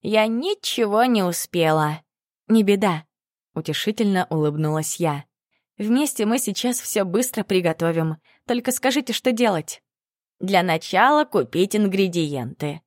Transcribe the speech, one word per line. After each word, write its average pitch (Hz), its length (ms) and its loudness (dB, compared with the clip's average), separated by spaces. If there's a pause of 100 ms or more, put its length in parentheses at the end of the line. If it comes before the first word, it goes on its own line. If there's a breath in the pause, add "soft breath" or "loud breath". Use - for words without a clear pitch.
"Я 214 260 2
ничего 233 760 0
не 233 180 2
успела". 156 800 0 (460)
"Не 220 140 6
беда", 196 420 2 (500)
утешительно 202 760 -2
улыбнулась 156 680 -2
я. 147 280 -2 (520)
"Вместе 233 480 0
мы 226 140 0
сейчас 240 420 -4
все - 240 -2
быстро 214 400 -2
приготовим. 165 720 0 (300 soft breath)
Только 247 240 -2
скажите, 254 420 -2
что 254 200 0
делать?" 220 500 -2 (580)
"Для 185 220 2
начала 196 600 2
купить 185 520 0
ингредиенты". 160 1120 -2